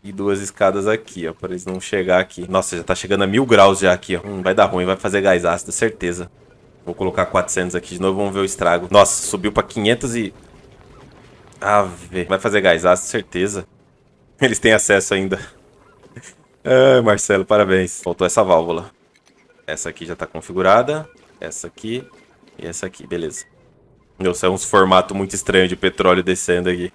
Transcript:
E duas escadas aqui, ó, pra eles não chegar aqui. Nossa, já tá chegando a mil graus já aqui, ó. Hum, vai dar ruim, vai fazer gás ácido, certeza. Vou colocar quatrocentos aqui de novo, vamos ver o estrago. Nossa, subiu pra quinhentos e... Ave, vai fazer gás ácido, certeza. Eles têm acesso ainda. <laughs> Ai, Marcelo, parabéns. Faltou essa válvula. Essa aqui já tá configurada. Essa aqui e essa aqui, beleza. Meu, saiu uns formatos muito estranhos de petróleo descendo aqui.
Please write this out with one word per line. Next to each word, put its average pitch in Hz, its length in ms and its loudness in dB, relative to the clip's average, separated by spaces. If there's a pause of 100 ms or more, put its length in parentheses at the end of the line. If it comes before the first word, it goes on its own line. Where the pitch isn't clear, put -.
E 98 80 -16
duas 98 300 -2
escadas 98 440 -2
aqui, 107 420 -4
ó, 80 60 -8
pra 90 160 -12
eles 90 160 -10
não 92 140 -8
chegar 92 400 0
aqui. 90 300 -6
Nossa, 92 280 -2
já 85 60 -10
tá 92 100 -4
chegando 98 300 -2
a 95 40 0
mil 113 180 0
graus 98 340 6
já 92 140 4
aqui, 90 240 -4
ó. 85 100 -6
Hum, 98 140 -8
vai 92 120 0
dar 101 120 4
ruim, 90 200 -2
vai 95 120 -2
fazer 98 240 -2
gás 90 240 2
ácido, 87 260 -2
certeza. 90 580 -4 (560)
Vou 87 80 -10
colocar 92 320 -2
quatrocentos 90 500 -4
aqui 90 200 -8
de 87 60 -8
novo, 95 180 -2
vamos 98 140 -4
ver 98 80 -2
o 98 40 0
estrago. 87 460 -2
Nossa, 101 320 4
subiu 104 280 -4
pra 104 120 0
quinhentos 117 520 -4
e... 110 180 -6 (1300)
Ave, 90 640 -2
vai 95 120 -2
fazer 104 220 0
gás 87 260 2
ácido, 90 240 2
certeza. 98 560 -6 (760)
Eles 120 180 0
têm 110 140 4
acesso 101 400 2
ainda. 95 260 -2 (680)
<laughs> - 560 -20
Ai, 131 380 6
Marcelo, 101 440 2
parabéns. 95 580 2
Faltou 90 240 -2
essa 107 160 2
válvula. 85 480 0 (720)
Essa 78 240 -10
aqui 82 160 -14
já 85 100 -10
tá 80 120 -10
configurada. 107 840 0 (300)
Essa 82 280 -14
aqui 117 380 -12 (540)
e 85 80 -14
essa 85 180 -12
aqui, - 220 -16
beleza. 85 380 -10 (760)
Meu, 92 160 -2
saiu 92 160 0
uns 95 140 -4
formatos 92 500 4
muito 98 180 -6
estranhos 92 360 2
de 92 80 -4
petróleo 92 440 2
descendo 90 480 -2
aqui. 87 260 -4